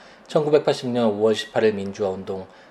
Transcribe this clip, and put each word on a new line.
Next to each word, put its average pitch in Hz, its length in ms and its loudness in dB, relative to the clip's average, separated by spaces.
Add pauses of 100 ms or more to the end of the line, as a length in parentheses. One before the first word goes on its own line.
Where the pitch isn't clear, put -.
(280)
천구백팔십 147 640 2
년 120 160 2
오월 107 280 2
십팔 110 300 -2
일 110 80 4
민주화 98 380 -4
운동, 95 360 -8 (240)